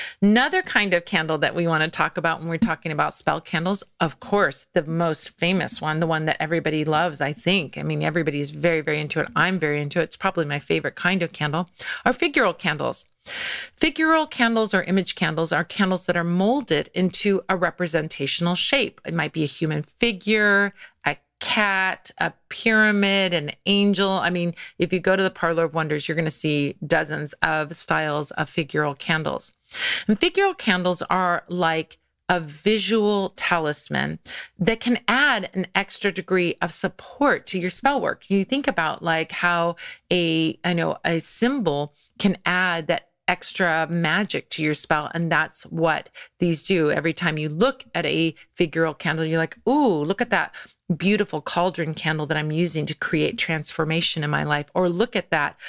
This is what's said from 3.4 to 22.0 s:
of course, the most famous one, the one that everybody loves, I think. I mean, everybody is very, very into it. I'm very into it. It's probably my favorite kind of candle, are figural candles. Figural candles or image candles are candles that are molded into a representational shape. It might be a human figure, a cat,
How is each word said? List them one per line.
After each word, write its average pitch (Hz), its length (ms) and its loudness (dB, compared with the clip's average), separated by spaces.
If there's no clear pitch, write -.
of 160 180 -2
course, 190 540 0
the 170 100 2
most 160 460 -2
famous 175 520 -2
one, 156 200 0
the 175 40 2
one 160 200 0
that 156 160 -2
everybody 156 420 -2
loves, 156 380 0
I 143 100 -2
think. 170 460 -2
I 147 60 -8
mean, 151 200 -4
everybody 151 380 0
is 143 100 -6
very, 156 300 0
very 151 180 -2
into 151 220 -4
it. - 160 -4
I'm 180 200 2
very 147 240 0
into 147 200 -2
it. - 20 4
It's - 140 -10
probably 190 260 0
my 143 160 -4
favorite 151 360 -2
kind 175 280 0
of 165 80 -4
candle, 156 380 -2
are 254 100 4
figural 285 460 2
candles. 143 480 -2
Figural 320 500 2
candles 226 440 2
or 190 100 2
image 185 320 0
candles 160 360 2
are 165 120 2
candles 185 420 0
that 175 120 2
are 170 60 0
molded 180 720 2
into 185 560 2
a 185 60 2
representational 165 1000 0
shape. - 500 0
It 165 80 -6
might 156 200 -2
be 160 100 0
a 147 40 0
human 156 360 -2
figure, 202 880 2
a 143 120 -2
cat, 190 800 0